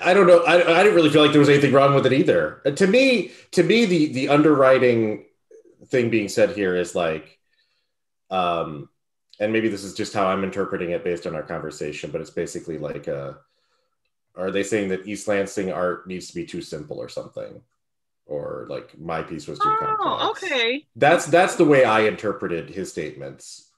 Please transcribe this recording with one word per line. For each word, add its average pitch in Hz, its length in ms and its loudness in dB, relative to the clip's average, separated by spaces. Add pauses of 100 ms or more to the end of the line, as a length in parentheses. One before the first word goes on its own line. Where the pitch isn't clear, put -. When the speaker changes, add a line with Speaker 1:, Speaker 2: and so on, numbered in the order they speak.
Speaker 1:
I 175 100 2
don't 190 140 6
know. 170 180 8
I, 165 360 4
I - 20 6
didn't 202 120 6
really 156 160 4
feel 151 120 4
like 147 100 4
there 147 80 6
was 139 80 6
anything 143 240 4
wrong 139 220 4
with 131 120 2
it 120 60 4
either. 127 540 0
Uh, 107 60 -2
to 190 140 0
me, 247 460 2 (200)
to 175 100 2
me, 214 240 2
the, 156 260 0
the 135 160 -4
underwriting 131 960 4 (640)
thing 120 240 0
being 107 180 0
said 104 220 2
here 92 260 -2
is 87 180 -4
like, 80 440 -6 (920)
um, 82 580 -4 (520)
and 107 120 -2
maybe 113 160 0
this 98 160 -8
is 92 100 -14
just 104 180 -8
how 98 140 0
I'm 95 180 -2
interpreting 92 460 -6
it 82 140 -6
based 87 220 -6
on 82 80 -10
our 76 80 -8
conversation, 76 680 -10
but 78 100 -8
it's 78 100 -14
basically 82 480 -10
like, 73 300 -10
uh, 71 260 -10 (1000)
are 92 140 -6
they 98 120 -4
saying 101 280 -4
that 92 160 -8
East 104 220 -10
Lansing 98 440 -4
art 87 340 -6
needs 92 220 -12
to - 60 -20
be 85 100 -8
too 85 180 -12
simple 73 360 -14
or 62 100 -12
something? - 540 -14 (600)
Or 73 460 -10
like, - 280 -14
my 82 240 -6
piece 78 260 -12
was 73 100 -12
too 427 100 -2
Speaker 2:
Oh, 440 300 -4
Speaker 1:
complex? 392 460 -4
Speaker 2:
okay. 262 500 -4
Speaker 1:
That's, 151 320 2
that's 175 300 2
the 175 80 4
way 139 200 6
I 110 180 2
interpreted 92 680 -4
his 92 200 -10
statements 69 880 -14